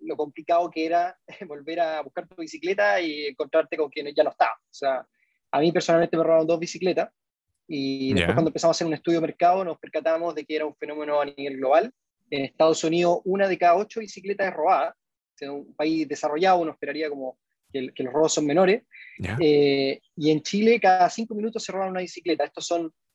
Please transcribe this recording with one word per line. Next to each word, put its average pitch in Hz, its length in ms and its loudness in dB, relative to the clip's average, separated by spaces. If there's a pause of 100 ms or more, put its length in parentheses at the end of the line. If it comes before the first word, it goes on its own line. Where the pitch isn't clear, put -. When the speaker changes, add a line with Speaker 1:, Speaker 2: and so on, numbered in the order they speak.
Speaker 1:
lo 156 160 -8
complicado 165 520 -2
que 160 180 -4
era 175 300 0 (120)
<laughs> 180 180 -16
volver 151 320 -10
a 160 220 -2
buscar 147 260 -10
tu - 160 -16
bicicleta 190 580 -2
y 147 260 -6
encontrarte 151 500 -2
con 151 120 0
que 147 140 -10 (100)
ya 151 120 4
no 147 60 -2
estaba. 113 240 0
O - 200 -20
sea, 135 320 -4 (460)
a 139 80 2
mí 165 100 4
personalmente 165 460 2
me 160 80 2
robaron 160 220 4
dos 165 120 2
bicicletas 170 520 -2 (600)
y 135 420 -2
después - 160 2
Speaker 2:
Ya. 151 40 2
Speaker 1:
cuando 160 140 2
empezamos 165 260 0
a - 20 -6
hacer 175 120 -4
un 156 60 -2
estudio 170 260 -2
de 160 80 -2
mercado 180 360 2
nos 165 140 -8
percatamos 160 560 -4
de 151 100 -8
que 156 120 -6
era 151 100 -4
un 151 80 -10
fenómeno 147 460 -4
a 143 40 0
nivel 139 340 -10
global. 151 340 2 (360)
En 139 160 -4
Estados 160 380 2
Unidos, 170 400 2
una 196 240 0
de 185 100 0
cada 175 200 6
ocho 214 240 -4
bicicletas 196 480 -6
es 180 60 -6
robada. 156 420 2 (380)
O - 40 -20
sea, 139 140 -10
un 143 240 -14
país 156 320 -2
desarrollado 156 500 2
uno 160 140 -2
esperaría 147 360 -6
como 135 300 -10 (340)
que 135 60 -6
el, 127 160 -8
que - 80 -6
los 127 100 -6
robos 156 220 2
son 156 100 0
menores. 185 380 4 (380)
Speaker 2:
Ya. 101 200 -6
Speaker 1:
Eh, 143 600 4 (160)
y 151 160 2
en 151 100 0
Chile 220 380 2
cada 185 300 6
cinco 226 260 -8
minutos 220 260 -6
se - 80 -10
roban 190 200 -4
una 185 100 -6
bicicleta. 170 420 -4
Estas 156 240 -8
son 170 260 -2 (220)